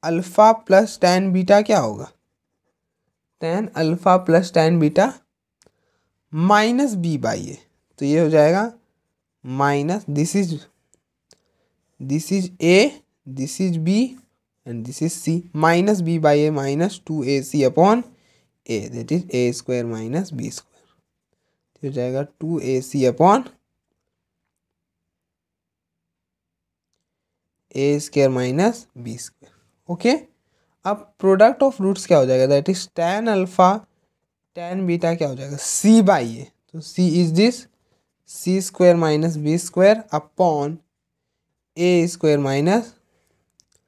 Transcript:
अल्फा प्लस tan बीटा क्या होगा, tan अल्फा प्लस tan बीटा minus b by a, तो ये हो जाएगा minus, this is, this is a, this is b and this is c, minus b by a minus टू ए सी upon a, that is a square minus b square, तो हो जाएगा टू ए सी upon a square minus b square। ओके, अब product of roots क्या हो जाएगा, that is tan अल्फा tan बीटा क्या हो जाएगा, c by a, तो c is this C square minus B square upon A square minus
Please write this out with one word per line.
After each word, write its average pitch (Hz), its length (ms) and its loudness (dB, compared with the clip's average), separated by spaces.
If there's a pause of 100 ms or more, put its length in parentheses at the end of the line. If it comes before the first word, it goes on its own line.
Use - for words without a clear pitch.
अल्फा 180 480 2
प्लस 214 520 2
tan 185 280 2
बीटा 190 300 4
क्या 214 160 0
होगा, 113 320 -6 (1300)
tan 180 340 -4
अल्फा 175 420 2
प्लस 175 340 0
tan 165 280 2
बीटा 180 320 2 (1200)
minus 214 640 2
b 165 240 -4
by - 160 -4 (100)
a, - 100 -16 (420)
तो 143 80 -6
ये 151 140 0
हो 160 80 0
जाएगा 160 420 2 (760)
minus, 143 680 -2
this 151 260 -4
is, 180 180 -2 (1500)
this 143 320 -6
is 190 180 -2 (120)
a, 175 160 6 (480)
this 131 340 -10
is 180 200 -2
b 185 200 0 (680)
and 117 200 -12
this 127 140 -12
is 160 160 -4
c, - 180 -4 (220)
minus 175 460 2
b 165 180 -2
by 151 180 4
a 151 140 2
minus 147 540 -4
टू 156 180 -6
ए 139 180 -2
सी 143 220 -2
upon 196 380 2 (640)
a, 113 220 -6
that 117 240 -8
is 175 180 -2
a 123 220 0
square 120 340 -6
minus 117 460 -8
b 117 180 -10
square, - 360 -20 (880)
तो 143 140 -12
हो 135 40 -10
जाएगा 127 300 -4 (180)
टू 160 200 -6
ए 131 200 -2
सी 131 300 -4
upon 202 380 4 (4000)
a 143 260 0
square 143 300 0
minus 131 560 -2 (120)
b 120 200 -12
square। - 360 -20 (340)
ओके, 175 240 -2 (720)
अब 208 280 -6 (120)
product 196 380 4
of 269 180 -2
roots 190 260 -4
क्या 165 120 4
हो 131 80 4
जाएगा, 131 280 2
that 143 160 0
is 185 160 -4 (120)
tan 196 320 -2
अल्फा 185 420 2 (840)
tan 180 300 -8
बीटा 170 280 -2
क्या 165 140 -4
हो 131 60 -8
जाएगा, 139 220 -14
c 220 480 4
by 180 180 4 (140)
a, 135 80 -16
तो - 380 -20
c 180 340 -2
is 170 180 0
this 226 320 2 (640)
C 190 300 -4
square 180 360 4
minus 160 420 0
B 151 180 -2
square 196 560 2
upon 151 600 -2 (1040)
A 175 300 2
square 156 320 0
minus 143 520 0 (960)